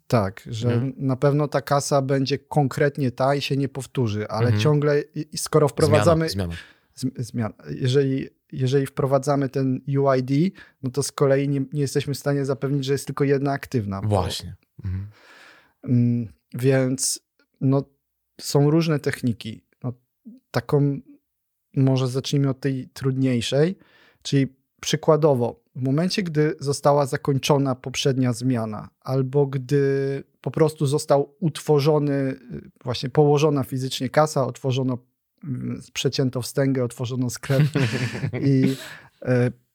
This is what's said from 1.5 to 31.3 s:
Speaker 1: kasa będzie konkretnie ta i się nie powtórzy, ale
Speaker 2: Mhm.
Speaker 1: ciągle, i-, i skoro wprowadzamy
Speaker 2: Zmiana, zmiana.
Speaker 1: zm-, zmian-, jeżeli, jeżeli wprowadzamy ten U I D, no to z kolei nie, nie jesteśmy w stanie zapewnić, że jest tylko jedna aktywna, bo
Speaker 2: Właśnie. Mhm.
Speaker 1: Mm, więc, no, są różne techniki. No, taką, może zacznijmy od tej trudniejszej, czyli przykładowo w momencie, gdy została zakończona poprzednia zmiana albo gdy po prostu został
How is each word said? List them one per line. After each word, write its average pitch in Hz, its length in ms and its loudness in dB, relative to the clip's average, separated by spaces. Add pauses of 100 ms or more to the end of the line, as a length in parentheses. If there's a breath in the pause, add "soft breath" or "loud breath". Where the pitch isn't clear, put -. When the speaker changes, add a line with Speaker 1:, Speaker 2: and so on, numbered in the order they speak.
Speaker 1:
kasa 143 400 0
będzie 135 380 0
konkretnie 143 720 0
ta 135 240 2
i 143 60 -2
się 135 160 -2
nie 135 120 -2
powtórzy, 110 580 -4
ale 113 180 -2
Speaker 2:
Mhm. 107 180 2
Speaker 1:
ciągle, 147 380 2 (140)
i-, 151 160 -6
i - 60 -12
skoro 151 300 2
wprowadzamy 160 640 4
Speaker 2:
Zmiana, 92 240 -4 (420 loud breath)
zmiana. - 200 -6
Speaker 1:
zm-, 135 80 -8
zmian-, 110 300 -6 (280)
jeżeli, 135 460 0 (240)
jeżeli 135 340 0
wprowadzamy 139 640 0
ten 135 320 -2 (180)
U 135 160 4
I 131 80 0
D, 127 100 -2 (500 loud breath)
no 131 60 -4
to 135 140 -4
z - 80 -6
kolei 139 380 2
nie, 139 120 0 (120)
nie 147 80 -2
jesteśmy 143 320 -2
w 131 40 -6
stanie 143 280 -2
zapewnić, 135 400 -2
że 135 80 0
jest 135 120 -4
tylko - 180 -4
jedna 139 280 2
aktywna, 101 500 -4
bo 107 60 -2
Speaker 2:
Właśnie. 92 480 0 (300)
Mhm. 95 220 -6 (760 loud breath)
Speaker 1:
Mm, 120 440 0 (260)
więc, 131 680 0 (420)
no, 139 220 2 (580)
są 143 280 2
różne 160 300 2
techniki. 113 640 -6 (180)
No, 123 100 -6 (580)
taką, 139 480 0 (760)
może 131 320 4
zacznijmy 139 420 0
od 131 100 -4
tej 135 300 -4
trudniejszej, 131 880 0 (440 soft breath)
czyli 135 260 0 (340)
przykładowo 151 840 2 (120)
w 127 60 -8
momencie, 160 420 0
gdy 151 360 0
została 143 460 2
zakończona 139 720 0
poprzednia 131 580 -2
zmiana 110 560 -4 (120)
albo 135 460 0
gdy 139 760 0 (180)
po 135 100 -6
prostu 151 340 2
został 143 540 2